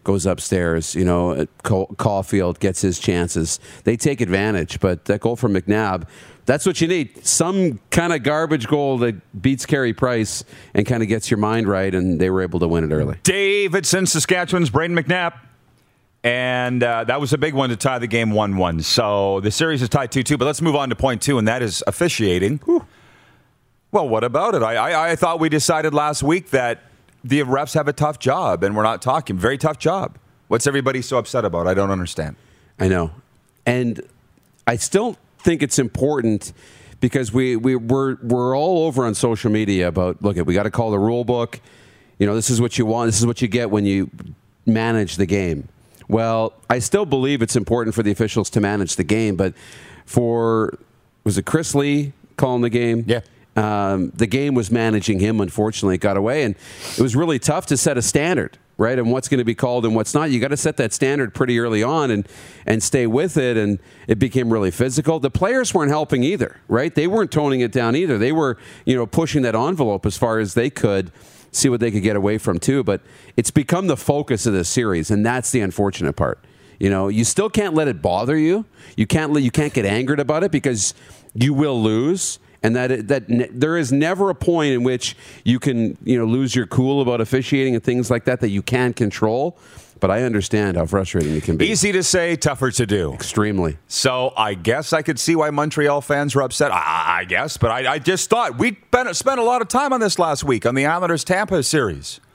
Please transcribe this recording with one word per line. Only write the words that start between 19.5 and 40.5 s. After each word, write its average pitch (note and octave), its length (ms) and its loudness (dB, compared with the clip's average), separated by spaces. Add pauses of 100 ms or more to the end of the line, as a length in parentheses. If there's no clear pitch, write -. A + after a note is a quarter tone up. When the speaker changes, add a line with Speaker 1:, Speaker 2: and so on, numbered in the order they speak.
Speaker 2:
series D#3 320 0
is A2+ 80 -2
tied C3+ 200 0
two C3+ 120 0
two, C#3+ 160 0
but B2+ 80 0
let's D3 160 -2
move D#3+ 120 2
on C#3 140 0
to A#2 80 -4
point B2+ 240 0
two, C#3 160 0
and G#2+ 100 2
that B2 140 0
is G#2+ 260 -4
officiating. G#2 800 0
Speaker 1:
Whew. E4+ 220 0 (1080)
Speaker 2:
Well, F3 160 0
what A2 160 2
about E3 300 0
it? C3 80 0
I, A2+ 140 0
I, D#3+ 340 0
I D#3+ 60 0
thought E3+ 220 0
we D#3+ 120 0
decided D3+ 420 0
last D3 300 -2
week D#3 260 0
that B2 360 0 (380)
the C3+ 180 2
refs C3+ 340 -2
have D3 140 0
a D3 40 2
tough D3+ 260 -2
job, B2+ 460 0
and G2+ 100 0
we're G#2+ 100 2
not A2 180 0
talking. B2 340 -2
Very B2 220 0
tough D#3 200 -2
job. - 380 -2 (320)
What's A#2 180 0
everybody C3+ 360 0
so B2+ 160 -2
upset A2+ 260 -2
about? E2+ 220 -2
I F#2 80 2
don't G2 160 2
understand. E2+ 460 -4 (440)
Speaker 1:
I F#2 80 2
know. F2 220 0 (560)
And B2 340 0 (640)
I A#2 100 2
still G3+ 420 -2 (220)
think E3+ 220 2
it's - 160 0
important B2+ 760 0 (460)
because A#2+ 340 0
we, B2+ 200 2
we, B2+ 220 2
we're, C3 460 0
we're B2 340 0
all E3 300 2
over C3 180 0
on A2 100 0
social A2+ 360 0
media G2+ 380 2
about, F2+ 340 -2
"Look, G2 240 0
we F2 80 2